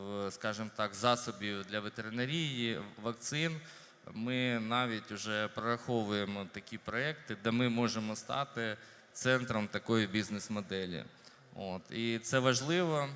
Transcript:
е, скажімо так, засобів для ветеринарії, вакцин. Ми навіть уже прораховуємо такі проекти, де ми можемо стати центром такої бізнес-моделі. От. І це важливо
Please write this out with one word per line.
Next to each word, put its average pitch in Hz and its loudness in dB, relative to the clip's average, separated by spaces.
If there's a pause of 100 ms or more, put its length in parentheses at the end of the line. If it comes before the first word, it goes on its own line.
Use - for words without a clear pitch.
(260)
е, 95 -2
скажімо 107 -4
так, 104 -2
засобів 104 0
для 101 -4
ветеринарії, 117 -2 (220)
вакцин. 151 -2 (520)
Ми 123 0
навіть 113 0
уже 107 0
прораховуємо 104 0
такі 107 -10
проекти, 127 -4
де 113 4
ми 123 6
можемо 110 2
стати 117 -2 (360)
центром 120 2
такої 110 4
бізнес-моделі. 95 -2 (520)
От. 92 -6
І 113 0
це 131 2
важливо 143 4